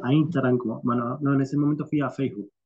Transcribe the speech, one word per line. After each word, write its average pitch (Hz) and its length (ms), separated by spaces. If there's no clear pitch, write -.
a 123 100
Instagram, 131 460
como, 113 240
bueno, 123 380
no, 139 140
en 135 80
ese 135 140
momento 147 300
fui 151 140
a 135 100
Facebook, 123 400